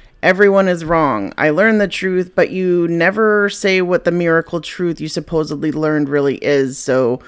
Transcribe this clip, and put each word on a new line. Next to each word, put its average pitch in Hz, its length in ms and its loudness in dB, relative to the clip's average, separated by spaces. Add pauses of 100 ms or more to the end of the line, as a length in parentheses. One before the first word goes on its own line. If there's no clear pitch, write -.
(240)
Everyone 196 460 4
is 170 160 -2
wrong. 143 500 0
I 151 140 2
learned 208 320 2
the 196 60 0
truth, 185 480 -4
but - 160 0
you 175 360 0
never 202 600 0
say 196 320 0
what 180 220 0
the 175 80 0
miracle 170 500 0
truth 170 400 -6
you 156 60 -8
supposedly 156 640 -4
learned 151 360 0
really 139 280 0
is, 139 420 0
so 127 500 0